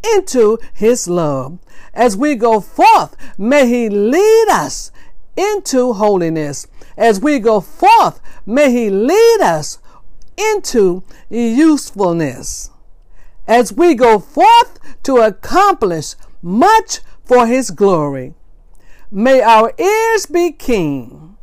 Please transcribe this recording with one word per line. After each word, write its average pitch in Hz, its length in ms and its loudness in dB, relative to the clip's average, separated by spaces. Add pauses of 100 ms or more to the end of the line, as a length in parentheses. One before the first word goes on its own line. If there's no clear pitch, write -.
(140)
into 233 440 2 (140)
his 233 340 0
love. 156 520 -4 (360)
As 214 220 0
we 294 180 0
go 226 240 2
forth, 349 580 2 (220)
may 247 300 2
he 240 200 0
lead 370 640 2
us - 400 -4 (460)
into 269 560 -2
holiness. 170 760 -2 (300)
As 208 240 2
we 285 180 0
go 214 220 2
forth, 359 600 2 (240)
may 262 280 2
he 240 180 0
lead 392 500 2
us 156 380 -2 (580)
into 262 680 0 (260)
usefulness. 208 1400 -2 (760)
As 233 260 2
we 320 220 2
go 226 240 4
forth 466 600 2 (240)
to 262 140 2
accomplish 220 1000 0 (260)
much 359 560 2 (260)
for 247 220 4
his 247 240 -2
glory. 147 640 -2 (760)
May 247 300 2
our 226 380 4
ears 440 480 0
be 339 240 0
keen. 156 920 -6